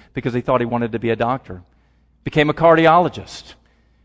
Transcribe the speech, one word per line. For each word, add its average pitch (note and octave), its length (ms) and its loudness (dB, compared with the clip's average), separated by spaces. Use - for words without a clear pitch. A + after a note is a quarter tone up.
because B2 220 -6
he B2 60 -2
thought B2+ 200 0
he A#2+ 60 -2
wanted A#2 240 -4
to A#2 80 -6
be A2+ 120 -4
a A2+ 60 -2
doctor. A#2 460 -6
Became D3+ 260 0
a D3 40 0
cardiologist. E3 1000 2